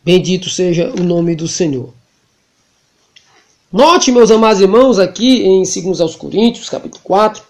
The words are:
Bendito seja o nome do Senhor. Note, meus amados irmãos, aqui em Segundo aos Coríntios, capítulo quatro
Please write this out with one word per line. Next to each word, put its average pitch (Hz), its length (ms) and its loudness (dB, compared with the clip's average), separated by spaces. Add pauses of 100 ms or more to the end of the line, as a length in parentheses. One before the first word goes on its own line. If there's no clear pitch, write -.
Bendito 180 460 -2
seja 175 500 -2
o 180 40 -2
nome 170 320 -2
do 160 120 -8
Senhor. 135 460 -6 (1800)
Note, 285 400 2
meus 233 200 4
amados 220 280 2
irmãos, 214 380 4
aqui 202 460 0
em 190 200 2
Segundo 180 380 -6
aos 165 140 -4
Coríntios, 208 560 -2
capítulo - 320 -12
quatro 214 460 -2